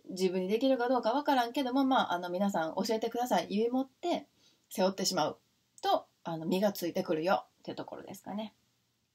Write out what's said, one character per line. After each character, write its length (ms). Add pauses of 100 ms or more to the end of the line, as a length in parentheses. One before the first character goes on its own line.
(100)
自 180
分 140
に 60
で 100
き 100
る 100
か 100
ど 100
う 40
か 100
わ 120
か 100
ら 120
ん 60
け 120
ど 80
も、 120
ま 280
あ、 0
あ 60
の、 120
皆 200
さ 160
ん 80
教 200
え 40
て 120
く 80
だ 80
さ 140
い。 100
指 200
持 120
っ 60
て 380 (420)
背 160
負 60
っ 20
て 120
し 100
ま 140
う 100 (440)
と、 240 (180)
あ 120
の、 100
実 140
が 120
つ 140
い 60
て 100
く 120
る 100
よ 200 (160)
っ 20
て 80
い 40
う 20
と 80
こ 120
ろ 60
で 120
す 80
か 120
ね。 200 (600)